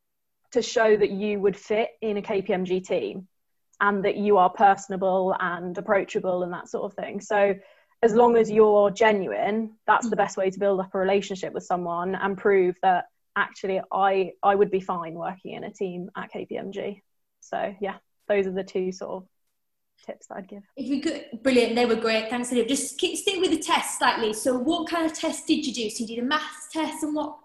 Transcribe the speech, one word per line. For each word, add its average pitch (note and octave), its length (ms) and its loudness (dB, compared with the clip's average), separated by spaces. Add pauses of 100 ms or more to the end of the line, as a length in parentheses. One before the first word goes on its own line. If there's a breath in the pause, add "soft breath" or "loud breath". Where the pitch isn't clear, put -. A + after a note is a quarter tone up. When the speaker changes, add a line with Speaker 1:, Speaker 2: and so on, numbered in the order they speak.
(520)
Speaker 1:
to A#3+ 100 2
show A3 340 2
that G3+ 140 2
you G3+ 280 -2
would F#3+ 180 0
fit A3 340 -2 (100)
in G#3+ 160 -4
a G3+ 60 -6
K G3 200 -4
P G3+ 100 -4
M F#3 120 0
G F#3 160 -2
team F3+ 480 -6 (520)
and G3+ 240 2
that G3+ 120 2
you G3+ 220 4
are F3+ 120 6
personable F#3+ 880 2
and F3+ 400 -6
approachable F#3+ 640 0
and F3 100 -4
that - 160 -12
sort - 160 -6
of G3+ 100 -10
thing. - 260 -8
So G3+ 340 2 (480 soft breath)
as A3+ 120 4
long A#3+ 220 8
as A3 140 4
you're G#3 400 6
genuine, G3+ 840 0 (100)
that's A3 220 4
the G#3 80 0
Speaker 2:
Mm. - 20 2
Speaker 1:
best G3 180 0
way F#3+ 140 0
to F#3+ 80 -8
build G3 220 2
up F#3 140 -8
a G3 40 -2
relationship F#3+ 540 0
with F3+ 120 -6
someone F3 520 -2
and G3 200 -2
prove F#3+ 460 2
that F#3 240 2 (300)
actually F#3+ 440 -2 (120)
I, F#3+ 400 2 (100)
I G3+ 120 4
would G3 160 4
be F#3+ 100 0
fine E3+ 340 -6
working F3 380 -10
in D#3+ 100 -12
a E3+ 80 -12
team F3+ 460 -8
at G3 160 -12
K - 120 -10
P - 120 -10
M G3 160 -10
G. G3+ 300 -10 (380)
So - 400 -6
yeah, G3 180 -6 (280)
those G3 220 2
are F#3 40 -6
the F#3 120 -4
two F#3 260 -4
sort - 220 -10
of F#3 160 -10 (800)
tips - 220 -16
that - 80 -14
I'd F#3+ 120 -14
give. G3+ 140 -18 (140)
Speaker 2:
If B3 140 -10
we C#4+ 100 -2
could, D4 420 -8
brilliant, A#3+ 320 4
they A#3+ 120 4
were A3+ 100 2
great, A3 340 -2
thanks A#3+ 220 -4
Lydia. A#3 160 2
Just - 300 -2
keep, - 180 -2
stick F#4+ 240 -2
with F4 100 2
the D#4+ 80 2
test - 400 -2
slightly. A3 340 2
So B3+ 240 0
what D#4+ 320 -2
kind E4 160 -2
of D#4+ 80 -2
test - 340 -6
did D#4 200 0
you A#3+ 80 -4
do? A3 160 -4
So A#3 140 -6
you - 20 -4
did A3+ 140 -8
a A#3+ 60 -2
maths D4+ 460 -4
test, D#4 300 -4
and D4+ 140 -4
what, D4 280 -6